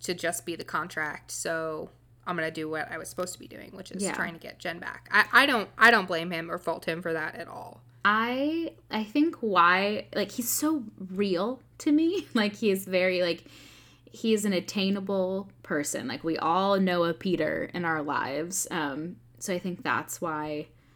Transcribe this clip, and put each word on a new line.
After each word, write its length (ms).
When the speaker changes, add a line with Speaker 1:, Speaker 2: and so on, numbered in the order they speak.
Speaker 1:
to 120
just 300
be 100
the 100
contract, 680
so 600
I'm 100
gonna 140
do 180
what 240
I 60
was 100
supposed 240
to 60
be 100
doing, 240
which 180
is 120
Speaker 2:
Yeah. 100
Speaker 1:
trying 220
to 40
get 200
Jen 200
back." 320
I, 220
I 140
don't, 220
I 120
don't 160
blame 240
him 200
or 80
fault 260
him 180
for 100
that 240
at 120
all. 340
Speaker 2:
I, 680
I 140
think 320
why, 760
like, 160
he's 180
so 360
real 600
to 120
me. 400
<laughs> 40
Like, 200
he 160
is 140
very, 380
like, 220
he 200
is 120
an 80
attainable 1000
person. 440
Like, 160
we 160
all 400
know 260
a 100
Peter 600
in 100
our 180
lives. 680
Um, 460
so 140
I 60
think 240
that's 380
why 480